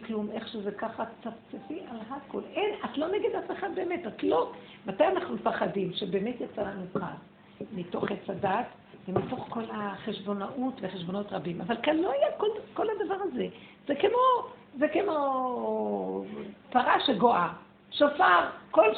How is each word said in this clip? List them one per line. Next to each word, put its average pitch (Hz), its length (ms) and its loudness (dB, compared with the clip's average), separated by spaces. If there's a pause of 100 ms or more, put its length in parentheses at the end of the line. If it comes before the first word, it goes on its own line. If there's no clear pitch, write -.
כלום, 214 240 -4
איך 226 180 -8
שזה 202 240 -6
ככה, 226 320 -6 (180)
צפצפי - 580 -10 (100)
על 233 60 -10 (140)
הכל." 269 320 -8 (120)
אין, 403 200 2 (100)
את - 140 -6
לא 311 100 0
נגד 403 260 0 (100)
אף - 60 -8
אחד 370 240 -6
באמת, 349 320 -2
את - 160 -8
לא, - 300 2 (340)
מתי 302 200 4
אנחנו 339 280 0
מפחדים 196 580 0
שבאמת 202 480 -2
יצא - 220 -6
לנו 196 200 -6 (100)
כעס? - 400 -6 (400)
מתוך 180 320 -4
עץ - 260 -2
הדת, 190 360 0 (420)
ומתוך - 400 -2
כל 233 140 -6 (100)
החשבונאות 202 1080 -4
וחשבונות 190 520 -6
רבים. 170 280 -4
אבל 208 220 -2
כאן 311 140 4
לא 381 160 2
היה 571 240 2
כל, 415 100 0 (280)
כל 349 160 0
הדבר 392 240 -2 (100)
הזה. 247 220 -2 (400)
זה 277 80 0
כמו, 494 540 4 (300)
זה 294 100 4
כמו 233 1400 0 (460)
פרה 247 360 6
שגואה, 185 460 6 (380)
שופר, 285 500 6 (300)
קול 427 280 8